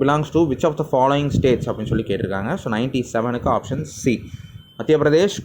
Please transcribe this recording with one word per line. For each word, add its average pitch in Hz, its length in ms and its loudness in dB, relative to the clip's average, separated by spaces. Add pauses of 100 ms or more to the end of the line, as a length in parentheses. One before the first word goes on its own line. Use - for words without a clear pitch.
belongs 147 320 2
to 170 80 4 (100)
which 127 180 0
of 151 60 -2
the 151 180 -4
following 139 440 2
states 127 280 2
அப்படின்னு 110 260 -4
சொல்லி 113 180 0
கேட்டிருக்காங்க. 98 460 -2
So, 117 200 -4
நைன்ட்டி 127 260 -2 (100)
செவனுக்கு 120 460 -2
ஆப்ஷன் 139 260 -6 (100)
சி, 123 200 0 (640)
மத்திய 151 200 4
பிரதேஷ், 156 460 4